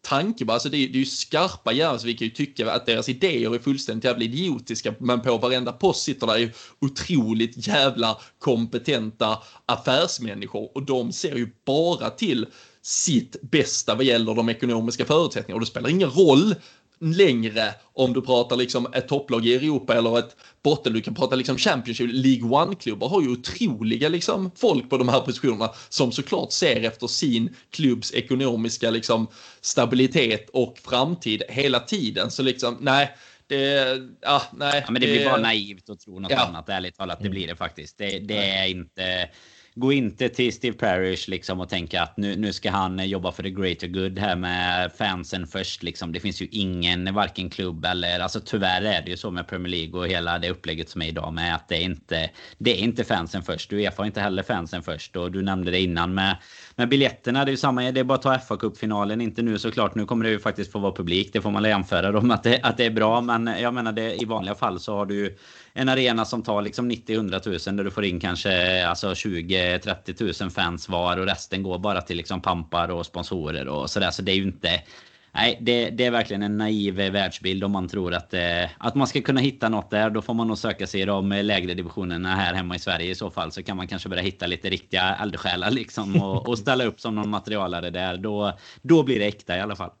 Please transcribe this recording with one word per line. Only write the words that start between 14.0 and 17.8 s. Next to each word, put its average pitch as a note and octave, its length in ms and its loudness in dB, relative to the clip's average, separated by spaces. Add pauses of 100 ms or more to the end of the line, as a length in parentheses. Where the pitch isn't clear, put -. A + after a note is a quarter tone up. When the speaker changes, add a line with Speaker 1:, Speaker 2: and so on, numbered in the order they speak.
Speaker 1:
gäller A#2 300 4
de A2+ 140 2
ekonomiska A#2 560 0
förutsättningarna. C#3+ 500 2
Och A2 60 -2
det A2+ 60 -2
spelar A#2+ 240 -4
ingen F3 200 2
roll E3+ 440 8 (460)
längre A2+ 720 4 (200)